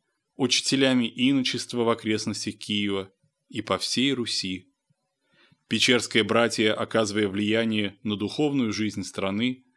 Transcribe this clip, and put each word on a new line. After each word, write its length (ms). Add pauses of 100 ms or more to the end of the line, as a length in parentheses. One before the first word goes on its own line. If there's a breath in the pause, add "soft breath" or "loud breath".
(360)
учителями 720
иночества 800
в 40
окрестностях 720
Киева 540 (360)
и 140
по 160
всей 340
Руси. 560 (1000 soft breath)
Печерское 560
братье, 480
оказывая 560
влияние 760
на 140
духовную 560
жизнь 300
страны, 600 (120)